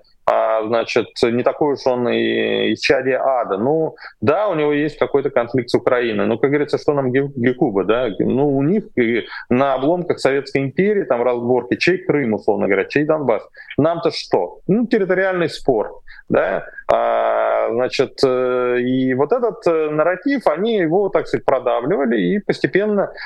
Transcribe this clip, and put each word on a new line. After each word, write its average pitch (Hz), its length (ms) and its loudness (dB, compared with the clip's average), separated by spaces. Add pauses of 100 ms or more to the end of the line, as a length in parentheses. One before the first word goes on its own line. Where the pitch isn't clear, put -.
(280)
а, 110 380 2
значит, 113 440 0 (120)
не 120 220 2
такой 143 300 0
уж - 120 -4
он 123 240 0
и 113 640 0
исчадие 127 440 0
ада. 113 420 0
Ну, 151 360 -2 (260)
да, 175 260 2
у 180 80 -2
него 147 180 0
есть 147 240 -2
какой-то 135 320 0
конфликт 120 400 -2
с - 60 -2
Украиной. 117 500 0
Ну, 110 140 0
как 139 100 2
говорится, 143 300 0
что 151 140 0
нам 131 180 0
Ге-, 139 240 0
Гекуба, 123 480 0
да? 117 240 0 (100)
Ну, 131 400 0
у 139 60 0
них 208 220 0 (120)
и 117 280 0 (260)
на 135 240 2
обломках 156 440 -2
Советской 139 440 0
империи 190 400 0
там 120 180 0
разборки, 120 540 0
чей 180 240 0
Крым, 139 340 0
условно 101 320 0
говоря, 95 200 2
чей 147 200 0
Донбасс. 143 380 0 (340)
Нам-то 165 340 2
что? - 560 -2
Ну, 214 200 2
территориальный 185 640 0
спор, - 500 -2 (280)
да? 143 380 0 (260)
А, 110 800 2
значит, 123 420 -2 (100)
э, 127 560 2
и 131 340 0
вот 143 180 0
этот, 233 360 -2
э, 156 220 0
нарратив, 175 580 0
они 202 300 0
его, 185 320 0
так - 180 0
сказать, - 180 -4
продавливали, 131 760 0
и 180 200 0
постепенно, 196 720 -2 (140)